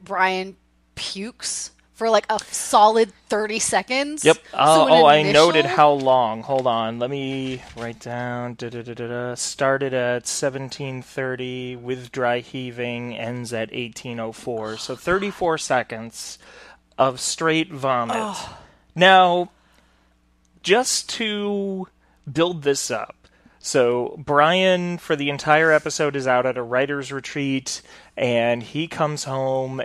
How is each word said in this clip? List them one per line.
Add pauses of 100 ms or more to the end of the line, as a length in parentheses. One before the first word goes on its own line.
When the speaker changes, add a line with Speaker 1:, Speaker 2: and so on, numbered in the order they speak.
Speaker 1:
Brian (400)
pukes (240)
for,
like,
a
solid (160)
thirty
seconds.
Speaker 2:
Yep. (160)
Speaker 1:
So
Speaker 2:
Uh,
Speaker 1:
an
Speaker 2:
oh,
I
Speaker 1:
initial
Speaker 2:
noted
how
long.
Hold
on.
Let
me (160)
write
down.
Da,
da,
da,
da,
da.
Started
at
seventeen
thirty
with
dry
heaving,
ends
at
eighteen
oh
four.
So
thirty-four
seconds (580)
of
straight
vomit.
Speaker 1:
Oh. (360)
Speaker 2:
Now, (1120)
just
to (440)
build
this
up, (460)
so (100)
Brian,
for
the
entire
episode,
is
out
at
a
writer's
retreat, (340)
and
he
comes
home,